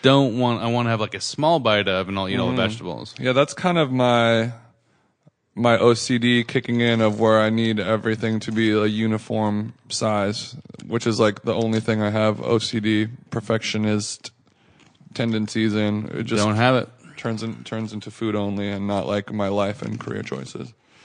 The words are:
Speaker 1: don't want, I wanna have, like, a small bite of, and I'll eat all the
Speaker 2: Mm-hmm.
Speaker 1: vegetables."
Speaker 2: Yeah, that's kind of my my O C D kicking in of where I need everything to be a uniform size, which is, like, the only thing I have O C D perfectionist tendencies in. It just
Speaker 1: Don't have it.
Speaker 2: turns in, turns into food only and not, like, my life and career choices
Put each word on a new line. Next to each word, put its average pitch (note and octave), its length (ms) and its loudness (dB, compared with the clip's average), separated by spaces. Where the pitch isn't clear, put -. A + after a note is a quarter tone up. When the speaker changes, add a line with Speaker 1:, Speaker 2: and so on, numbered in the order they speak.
Speaker 1:
don't C3+ 380 4
want, A#2+ 240 0
I A#2 80 -2
wanna A#2+ 180 0
have, A2+ 120 0
like, G#2 140 -4
a F#2+ 60 -8
small D#3+ 380 2
bite G#2 280 4
of, F#2 200 0
and G2 100 -4
I'll F#2+ 120 -2
eat G2 100 -2
all F#2 80 0
the B2+ 60 -2
Speaker 2:
Mm-hmm. B2 80 0
Speaker 1:
vegetables." F2+ 580 -6
Speaker 2:
Yeah, B2+ 140 -2
that's C#3+ 200 2
kind F3 240 0
of C#3+ 140 2
my A#2+ 600 2
my A#2+ 220 4
O A#2 160 6
C A#2+ 240 0
D A#2+ 260 2
kicking A#2+ 380 -2
in A#2 200 2
of G#2+ 180 2
where A2 200 6
I G#2+ 100 4
need A2+ 300 0
everything A2 640 -2
to A2+ 100 -8
be A2 200 2
a G#2+ 140 2
uniform G#2+ 880 -2
size, G#2 680 -2
which A#2 220 -2
is, A2 120 0
like, G#2+ 240 4
the A2+ 120 -2
only A2 240 0
thing G#2+ 220 0
I G#2 80 0
have G#2+ 320 0
O A2+ 180 2
C A2+ 200 -4
D G#2+ 280 0
perfectionist G#2+ 1000 -2
tendencies A2 600 0
in. G#2 360 -2
It G#1 140 -6
just G#2 200 0
Speaker 1:
Don't G#2+ 120 2
have B2+ 200 4
it. - 140 0
Speaker 2:
turns A2 240 -6
in, A2+ 220 -10
turns A2 300 -8
into G#2+ 180 -12
food A2 240 -4
only G2+ 340 -2
and G2+ 180 -6
not, G2 200 -2
like, G2+ 240 -4
my G#2 160 -2
life G2+ 340 -2
and A2+ 180 -8
career G#2 240 -8
choices - 500 -10